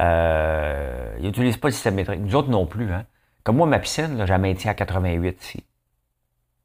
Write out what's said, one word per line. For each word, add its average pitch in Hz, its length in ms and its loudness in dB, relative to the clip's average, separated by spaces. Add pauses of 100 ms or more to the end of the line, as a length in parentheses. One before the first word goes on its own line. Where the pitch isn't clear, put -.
Euh, 78 1200 0
ils 85 60 -4
n'utilisent 120 320 0
pas 147 100 0
le 127 40 0
système 110 220 -2
métrique. 95 260 -2
Nous 101 140 -2
autres 139 160 2
non 95 160 2
plus, 107 260 -4
hein ? 98 120 -4 (400)
Comme 113 120 2
moi, 165 100 6
ma 131 120 4
piscine, 151 380 -4
là, 101 100 0
je 95 60 2
la 92 60 6
maintiens 95 340 0
à - 20 -2
quatre-vingt-huit 90 680 -2
ici. - 220 -14 (1000)